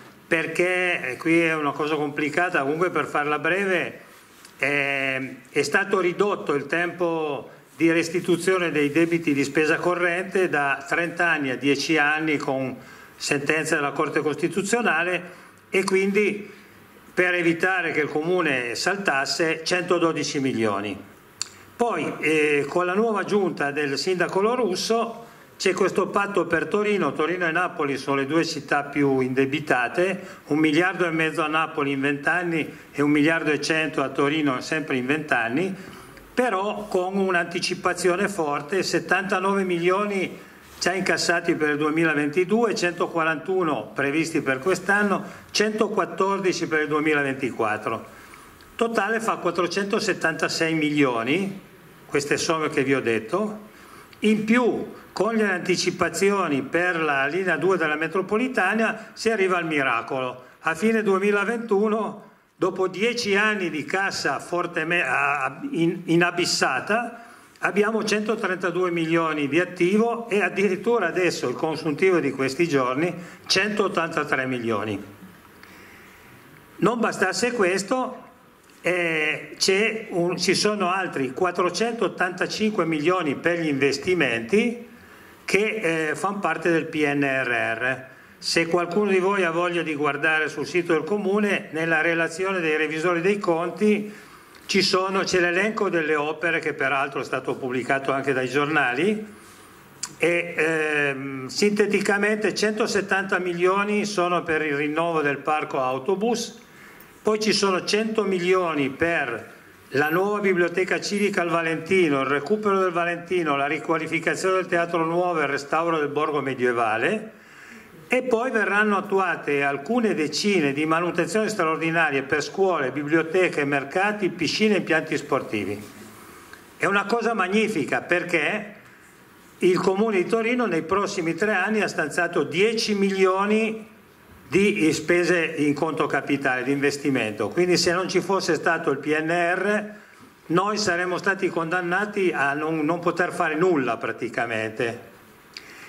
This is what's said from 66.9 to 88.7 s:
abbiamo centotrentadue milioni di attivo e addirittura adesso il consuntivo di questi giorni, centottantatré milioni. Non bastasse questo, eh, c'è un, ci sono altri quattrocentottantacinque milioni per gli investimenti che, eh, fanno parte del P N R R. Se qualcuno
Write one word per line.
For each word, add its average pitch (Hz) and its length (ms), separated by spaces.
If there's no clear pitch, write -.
abbiamo 208 400
centotrentadue 185 840
milioni 160 580
di 143 100
attivo 208 680
e 196 140
addirittura 196 640
adesso 165 420
il 123 60
consuntivo 160 640
di 139 100
questi 135 380
giorni, 139 460
centottantatré 170 1000
milioni. 110 560
Non 226 240
bastasse 190 520
questo, 202 680
eh, 160 720
c'è 202 540
un, 180 260
ci 180 180
sono 202 360
altri 160 420
quattrocentottantacinque 185 1500
milioni 160 500
per 170 240
gli 165 100
investimenti 143 1200
che, 175 640
eh, 147 40
fanno 196 260
parte 165 300
del 160 140
P 151 220
N 143 160
R 131 260
R. 117 560
Se - 300
qualcuno 175 440